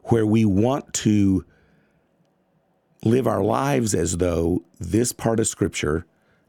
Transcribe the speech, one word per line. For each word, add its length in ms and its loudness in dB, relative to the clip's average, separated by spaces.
where 200 2
we 200 4
want 500 0
to 500 2
live 240 0
our 160 0
lives 500 -2
as 240 -2
though 460 0
this 320 -2
part 280 -2
of 80 0
Scripture 580 -4